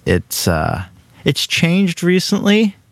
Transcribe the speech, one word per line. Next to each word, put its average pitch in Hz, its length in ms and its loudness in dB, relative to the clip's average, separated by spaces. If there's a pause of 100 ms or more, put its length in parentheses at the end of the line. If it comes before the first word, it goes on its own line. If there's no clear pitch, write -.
it's, - 420 -2
uh, 82 340 -2 (440)
it's 151 200 -2
changed 175 560 0
recently, 196 720 2 (160)